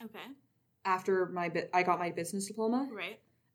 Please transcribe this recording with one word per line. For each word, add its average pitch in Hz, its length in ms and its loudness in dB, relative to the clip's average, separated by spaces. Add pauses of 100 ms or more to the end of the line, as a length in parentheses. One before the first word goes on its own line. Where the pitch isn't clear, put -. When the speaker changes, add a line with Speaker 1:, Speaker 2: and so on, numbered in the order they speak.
Speaker 1:
Okay. 214 160 -14 (640)
Speaker 2:
after 185 440 4
my 175 200 -2
bu-, 170 260 -2
I 180 80 6
got 175 160 4
my 175 140 -2
business 185 360 -4
diploma. 233 440 0
Speaker 1:
Right. 196 300 -8 (340)